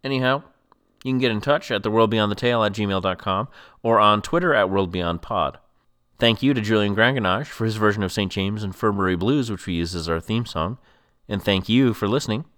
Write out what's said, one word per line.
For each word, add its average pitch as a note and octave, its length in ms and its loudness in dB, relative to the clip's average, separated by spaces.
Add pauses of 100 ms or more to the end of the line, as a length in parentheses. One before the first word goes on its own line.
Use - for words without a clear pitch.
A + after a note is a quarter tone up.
Anyhow, C3+ 380 0 (640)
you C3 80 -4
can B2+ 80 0
get B2+ 120 2
in G#2 100 -2
touch D3 280 0
at G2+ 140 -2
the G#2+ 80 0
world A2 180 4
beyond G#2+ 220 2
the G#2 40 -2
tale A#2+ 280 0
at G#2 100 0
gmail G2+ 300 0
dot F#2 160 -2
com G#2 280 -4 (360)
or A2+ 160 4
on G#2 240 4
Twitter E3 320 0
at F#2+ 160 4
world G2 200 0
beyond F2 300 -2
pod. E2+ 380 -4 (580)
Thank A#2 240 2
you C#3 140 2
to A#2 60 -2
Julian G#2 340 2
Granganage A2+ 500 2
for - 200 -6
his A2 100 -2
version G#2+ 260 0
of F#2+ 100 -2
Saint G2+ 200 -2
James G#2 320 -4
Infirmary G2 520 0
Blues, A#2 360 0
which F#2+ 160 -8
we F#2+ 60 -4
use E2+ 200 -2
as E2+ 160 -6
our E2 100 0
theme A2 280 -4
song. F2 320 -6 (480)
And G2 160 -6
thank F#2+ 260 0
you B2 240 4
for G2+ 140 -4
listening. A#2+ 380 -2 (120)